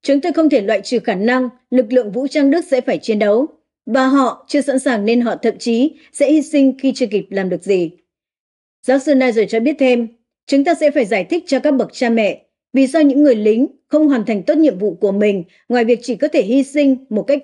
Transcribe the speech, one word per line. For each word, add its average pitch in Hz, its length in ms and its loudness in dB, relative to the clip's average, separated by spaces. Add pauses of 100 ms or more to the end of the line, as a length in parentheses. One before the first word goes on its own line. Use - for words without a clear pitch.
"Chúng 277 200 0
tôi 349 100 -4
không 320 180 2
thể 254 120 2
loại 196 200 -2
trừ 233 180 -4
khả 208 160 -4
năng 247 340 -2 (200)
lực 247 240 0
lượng 226 180 0
vũ 254 160 -6
trang 277 240 0
Đức 339 140 0
sẽ 254 160 -2
phải 214 160 -4
chiến 214 220 -4
đấu, 220 280 2 (380)
và 262 220 0
họ 269 400 0
chưa 285 140 -2
sẵn 269 180 -2
sàng 233 260 -2
nên 233 160 2
họ 220 140 -2
thậm 220 220 -4
chí 240 360 -2 (200)
sẽ 285 180 0
hy 311 100 2
sinh 269 380 2
khi 269 160 -2
chưa 262 100 -2
kịp 196 240 -4
làm 190 200 -4
được 175 140 -6
gì." 180 280 -2 (960)
Giáo 262 120 2
sư 277 160 0
Nigel 233 300 2
cho 226 140 -4
biết 285 200 -2
thêm, 247 280 2 (400)
"Chúng 277 160 2
ta 339 100 2
sẽ 294 180 0
phải 285 140 0
giải 190 180 -2
thích 330 240 -4
cho 262 120 0
các 294 120 0
bậc 247 220 0
cha 240 160 -2
mẹ 220 360 -2 (280)
vì 269 140 4
sao 320 140 0
những 285 220 4
người 262 120 6
lính 220 320 2 (200)
không 302 200 2
hoàn 247 180 0
thành 208 180 -4
tốt 285 140 0
nhiệm 285 200 2
vụ 190 240 -4
của 202 100 0
mình 202 320 0 (260)
ngoài 240 160 0
việc 233 160 0
chỉ 247 140 -6
có 285 120 -2
thể 302 140 0
hy 247 220 0
sinh 269 460 0
một 208 140 -4
cách 277 200 -2